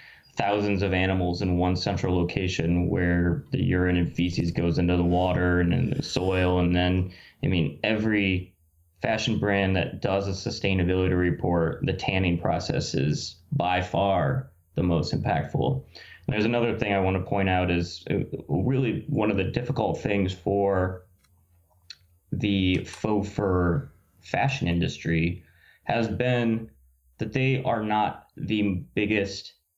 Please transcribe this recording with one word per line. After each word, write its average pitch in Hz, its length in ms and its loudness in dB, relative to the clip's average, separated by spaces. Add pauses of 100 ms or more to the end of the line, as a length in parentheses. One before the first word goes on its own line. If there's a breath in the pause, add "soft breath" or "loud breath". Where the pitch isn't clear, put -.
(380 loud breath)
thousands 101 460 0
of 95 100 0
animals 92 480 0
in 90 160 0
one 90 180 2
central 92 400 -2
location 87 760 0
where 87 640 2
the 92 100 0
urine 90 360 2
and 85 180 0
feces 87 360 0
goes 85 260 0
into 87 180 2
the 87 80 2
water 90 560 2
and 87 140 2
in 87 160 0
the - 140 -2
soil. 90 560 0
And 87 160 2
then, 90 360 2 (320 loud breath)
I 95 40 0
mean, 90 360 0
every 104 720 0 (460)
fashion 110 380 0
brand 98 360 2
that - 260 -2
does 98 260 0
a 95 220 -6
sustainability 92 680 0
report, 87 680 0
the 92 80 -2
tanning 92 460 0
process - 540 -2
is 73 420 -2 (160)
by 90 300 0
far 90 680 0 (260)
the 92 80 0
most 85 300 0
impactful. - 680 -2 (440 loud breath)
There's 107 180 0
another 117 340 2
thing 101 140 0
I 98 60 4
want 95 180 2
to 95 60 -2
point 98 260 0
out 92 200 2
is, 87 400 -2
uh, - 100 0 (280)
really 113 640 0
one 107 220 2
of 104 60 -2
the 101 60 0
difficult - 580 -2
things 101 320 0
for 95 720 0 (1300)
the 92 540 0
faux 104 440 -2
fur 90 600 0 (300)
fashion 113 480 -2
industry 85 760 0 (400 soft breath)
has 110 240 0
been 117 600 0 (480)
that 107 160 -6
they 131 300 2
are 110 200 0
not 107 440 -2 (100)
the 101 440 0 (140)
biggest 104 580 -2 (240)